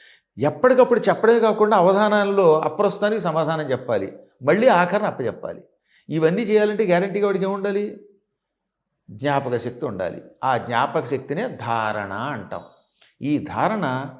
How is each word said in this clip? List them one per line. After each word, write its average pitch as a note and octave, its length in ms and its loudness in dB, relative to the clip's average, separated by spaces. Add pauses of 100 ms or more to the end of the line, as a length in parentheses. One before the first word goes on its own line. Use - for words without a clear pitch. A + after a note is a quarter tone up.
(400)
ఎప్పటికప్పుడు A#3+ 600 4
చెప్పడమే A3 400 2
కాకుండా G#3+ 380 2
అవధానాల్లో G3 840 4
అప్రస్తుతానికి G3+ 640 -2
సమాధానం D#3 500 -2
చెప్పాలి, G#2+ 460 -4 (260)
మళ్ళీ F#3+ 240 4
ఆఖరణ F#3 380 4
అప్పచెప్పాలి. F#2+ 560 -6 (480)
ఇవన్నీ D#3+ 320 2
చేయాలంటే G#3+ 440 2
గ్యారంటీగా F#3 400 2
వాడికి F#3+ 200 0
ఏముండాలి? G3+ 540 -4 (1120)
జ్ఞాపక B2 460 -2
శక్తి A#2+ 280 -8
ఉండాలి. F#2+ 360 -6 (220)
ఆ B2+ 140 0
జ్ఞాపక A#2+ 480 -2
శక్తినే D3 420 -6
ధారణ A2 680 -4
అంటాం. G#2 480 -8 (600)
ఈ C#3+ 160 -2
ధారణ C3+ 680 -4 (140)